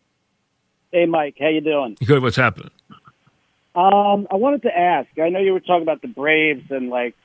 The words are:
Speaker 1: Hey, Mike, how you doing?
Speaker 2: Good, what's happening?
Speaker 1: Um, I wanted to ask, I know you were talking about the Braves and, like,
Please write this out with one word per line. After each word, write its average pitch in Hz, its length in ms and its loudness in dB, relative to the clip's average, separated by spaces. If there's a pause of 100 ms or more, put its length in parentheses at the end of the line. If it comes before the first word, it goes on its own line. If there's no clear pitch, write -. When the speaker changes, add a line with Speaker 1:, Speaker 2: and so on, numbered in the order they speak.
(920)
Speaker 1:
Hey, 170 120 2
Mike, 160 340 -2
how 143 100 -2
you 156 120 0
doing? 143 360 -4 (100)
Speaker 2:
Good, 139 160 4
what's 123 140 -2
happening? 123 340 -2 (1040)
Speaker 1:
Um, 202 560 4
I 190 60 -2
wanted 269 260 0
to 214 120 -2
ask, 175 320 0 (120)
I 165 100 0
know 185 120 -2
you 190 120 2
were 185 80 0
talking 175 220 0
about 156 180 -4
the 131 80 -14
Braves 147 640 -2
and, 131 180 -6
like, 123 260 -4 (100)